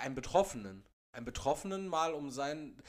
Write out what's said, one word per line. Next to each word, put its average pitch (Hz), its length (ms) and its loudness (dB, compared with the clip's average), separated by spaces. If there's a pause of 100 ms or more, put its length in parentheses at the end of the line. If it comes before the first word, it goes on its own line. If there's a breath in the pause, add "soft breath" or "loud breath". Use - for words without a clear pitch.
ein 135 140 -2
Betroffenen. 120 680 2 (280)
Ein 120 140 -10
Betroffenen 190 600 0
mal 165 260 2
um 147 160 -4
seinen, 139 600 -4